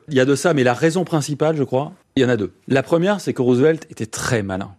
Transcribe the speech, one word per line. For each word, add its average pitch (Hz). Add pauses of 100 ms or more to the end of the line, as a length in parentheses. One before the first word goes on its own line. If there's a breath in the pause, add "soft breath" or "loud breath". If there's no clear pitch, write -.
(100)
y 131
a 127
de 139
ça, 170
mais 143
la 120
raison 160
principale, 151
je 143
crois, 135 (240)
il 135
y -
en -
a 123
deux. 98 (140)
La 135
première, 175
c'est 139
que -
Roosevelt 131
était -
très -
malin. 98